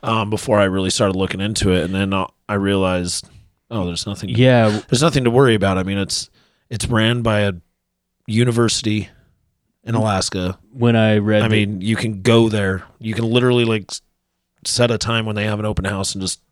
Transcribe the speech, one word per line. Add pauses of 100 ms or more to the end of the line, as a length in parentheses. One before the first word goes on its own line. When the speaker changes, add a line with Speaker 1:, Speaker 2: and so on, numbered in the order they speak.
Speaker 1:
um,
before
I
really
started
looking
into
it.
And
then,
uh, (220)
I
realized, (440)
oh,
there's
nothing
to,
Speaker 2:
Yeah.
Speaker 1:
there's
nothing
to
worry
about.
I
mean,
it's, (400)
it's
ran
by
a (720)
university (760)
in
Alaska. (140)
Speaker 2:
When
I
read
Speaker 1:
I
Speaker 2:
the (100)
Speaker 1:
mean,
you
can
go
there. (160)
You
can
literally,
like,
s-, (640)
set
a
time
when
they
have
an
open
house
and
just (100)